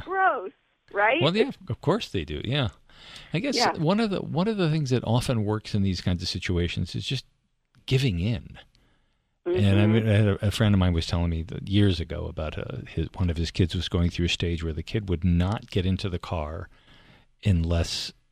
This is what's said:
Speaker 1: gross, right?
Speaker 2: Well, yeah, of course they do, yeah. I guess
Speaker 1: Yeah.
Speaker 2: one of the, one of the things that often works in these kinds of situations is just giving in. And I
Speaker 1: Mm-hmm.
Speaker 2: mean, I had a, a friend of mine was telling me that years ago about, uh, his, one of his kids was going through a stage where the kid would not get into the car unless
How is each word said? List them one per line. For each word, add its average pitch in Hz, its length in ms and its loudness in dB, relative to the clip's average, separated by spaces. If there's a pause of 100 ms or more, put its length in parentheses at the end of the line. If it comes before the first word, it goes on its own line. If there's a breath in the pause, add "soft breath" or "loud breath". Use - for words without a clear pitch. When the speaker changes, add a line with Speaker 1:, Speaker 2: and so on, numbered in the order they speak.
Speaker 1:
gross, 339 460 0 (400)
right? 226 300 2
Speaker 2:
Well, 170 140 2
yeah, 240 160 2 (180)
of - 120 -6
course 214 280 0
they 80 160 -2
do, 76 180 -6
yeah. 123 260 -2 (640 loud breath)
I 160 60 0
guess 262 160 -2
Speaker 1:
Yeah. 226 220 2
Speaker 2:
one 175 220 2
of 226 120 0
the, 180 100 -2
one 160 260 -2
of 220 100 -2
the 175 120 2
things 151 220 0
that 120 120 2
often 113 420 0
works 107 300 -2
in 101 80 4
these 95 180 0
kinds 90 220 0
of - 60 -4
situations 90 680 -2
is 110 100 -6
just 131 200 -4 (600)
giving 127 340 2
in. 98 380 -4 (920)
And 101 320 4
I 104 60 4
Speaker 1:
Mm-hmm. 110 80 4
Speaker 2:
mean, 110 160 2
I - 40 4
had 104 140 6
a, 101 200 0
a 95 40 2
friend 104 240 4
of 95 40 4
mine 90 120 4
was 82 160 0
telling 85 220 0
me 82 140 -2
that 85 260 -10
years 95 320 4
ago 80 240 -6
about, 80 340 -8
uh, - 200 -10 (100)
his, 82 260 -4
one 90 140 0
of 82 80 -2
his 82 120 -2
kids - 240 0
was 92 140 -4
going 87 220 2
through 87 160 -2
a 85 40 0
stage 85 320 -2
where 82 120 -4
the 82 100 -8
kid 104 240 -6
would 85 160 -2
not 90 480 2
get 90 140 0
into 95 240 0
the 87 100 -6
car 82 480 -6 (800 soft breath)
unless 87 680 0 (200)